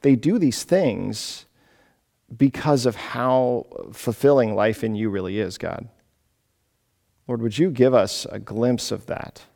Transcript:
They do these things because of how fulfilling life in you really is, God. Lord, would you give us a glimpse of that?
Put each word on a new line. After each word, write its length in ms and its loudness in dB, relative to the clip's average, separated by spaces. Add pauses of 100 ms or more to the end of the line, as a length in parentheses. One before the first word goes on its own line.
They 160 4
do 200 0
these 280 0
things 800 -2 (880)
because 500 2
of 100 0
how 680 0 (260)
fulfilling 600 2
life 300 0
in 120 -2
you 140 -2
really 300 -4
is, 180 -4
God. 300 -8 (1400)
Lord, 140 -4
would 160 -4
you 140 2
give 220 6
us 360 2
a 80 -12
glimpse 540 -2
of 160 -8
that? 360 -12 (120)